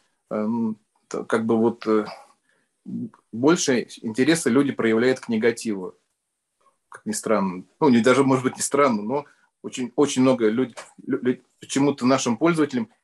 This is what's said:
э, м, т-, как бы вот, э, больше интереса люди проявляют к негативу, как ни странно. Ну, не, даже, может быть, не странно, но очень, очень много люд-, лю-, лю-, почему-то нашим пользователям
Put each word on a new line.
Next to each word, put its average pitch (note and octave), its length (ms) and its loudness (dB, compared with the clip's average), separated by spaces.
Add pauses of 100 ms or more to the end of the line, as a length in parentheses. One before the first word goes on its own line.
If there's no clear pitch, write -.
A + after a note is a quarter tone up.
(300)
э, - 40 -6
м, A2 440 -4 (300)
т-, - 160 -8
как A2+ 220 -2
бы A2+ 100 2
вот, A2+ 300 0
э, G#2+ 200 2 (1300)
больше C3 560 2 (140)
интереса B2+ 480 0
люди C3+ 220 2
проявляют A2+ 480 0
к - 80 -12
негативу, A2 680 -2 (920)
как - 180 -20
ни A2 60 -4
странно. G2 520 -2 (160)
Ну, D#3 80 4
не, A#2 120 6
даже, B2+ 240 4
может C3 200 0
быть, B2 120 -4
не - 60 -10
странно, C3+ 400 0
но C3+ 220 -6 (380)
очень, B2 340 -10
очень C#3 260 2
много A#2+ 260 4
люд-, A#2+ 280 -2 (280)
лю-, C3+ 160 -4
лю-, B2 220 -2 (180)
почему-то C#3 460 0
нашим B2+ 300 2
пользователям D3+ 520 0 (160)